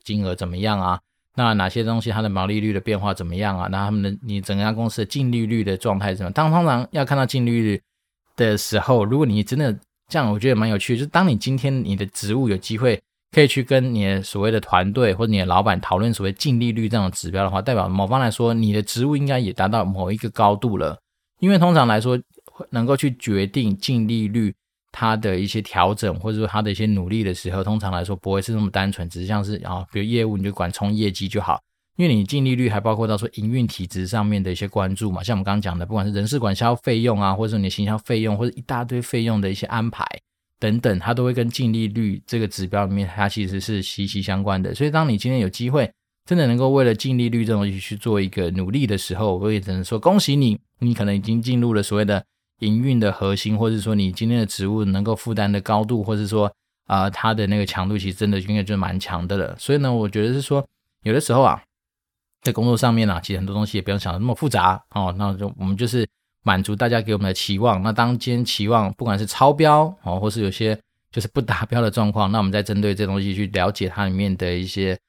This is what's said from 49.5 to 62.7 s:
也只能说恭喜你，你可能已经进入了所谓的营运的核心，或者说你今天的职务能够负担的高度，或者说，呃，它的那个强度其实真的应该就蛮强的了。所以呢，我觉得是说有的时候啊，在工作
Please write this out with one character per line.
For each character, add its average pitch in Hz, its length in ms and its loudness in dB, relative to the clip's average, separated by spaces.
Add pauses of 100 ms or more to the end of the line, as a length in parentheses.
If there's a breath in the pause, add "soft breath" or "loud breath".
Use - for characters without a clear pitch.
也 104 80 0
只 95 100 -8
能 92 140 -2
说 113 120 -4
恭 185 220 4
喜 139 160 2
你， 127 240 4 (220)
你 120 120 2
可 113 120 0
能 101 100 2
已 98 60 2
经 113 200 0
进 123 200 0
入 120 120 2
了 104 80 2
所 101 160 -2
谓 107 80 2
的 101 200 0 (340)
营 110 240 2
运 131 160 2
的 104 140 2
核 98 240 0
心， 107 200 -2
或 113 140 2
者 110 80 0
说 107 160 -2
你 98 160 2
今 110 180 -2
天 120 120 2
的 110 40 2
职 98 220 -4
务 107 180 0
能 98 200 2
够 110 100 0
负 113 180 -6
担 104 180 0
的 101 100 2
高 107 240 0
度， 110 180 0
或 104 140 -2
者 104 100 -2
说， 104 260 0 (360)
呃， 95 240 2
它 113 200 0
的 107 140 0
那 101 100 2
个 104 80 2
强 95 240 -4
度 104 80 -2
其 95 140 -4
实 92 40 -4
真 104 140 0
的 101 120 2
应 101 160 -2
该 101 80 0
就 104 120 -2
蛮 92 220 -2
强 90 300 -6
的 98 80 -2
了。 90 240 -4
所 - 120 -2
以 147 60 4
呢， 135 140 0
我 110 160 0
觉 104 180 0
得 123 80 0
是 139 80 -2
说 139 240 0 (380)
有 110 100 2
的 143 60 4
时 - 120 -2
候 123 80 6
啊， 113 220 4 (800)
在 123 100 0
工 110 120 0
作 120 120 4